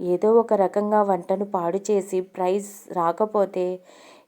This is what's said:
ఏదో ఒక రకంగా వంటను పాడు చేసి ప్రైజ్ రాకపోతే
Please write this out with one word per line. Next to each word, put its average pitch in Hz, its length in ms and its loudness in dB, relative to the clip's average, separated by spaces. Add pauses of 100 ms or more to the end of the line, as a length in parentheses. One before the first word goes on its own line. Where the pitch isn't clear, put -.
ఏదో 180 320 2
ఒక 233 200 4
రకంగా 208 480 2
వంటను 190 440 -2
పాడు 185 340 -2 (120)
చేసి 196 300 -2
ప్రైజ్ 190 720 -6
రాకపోతే 185 880 -2 (480)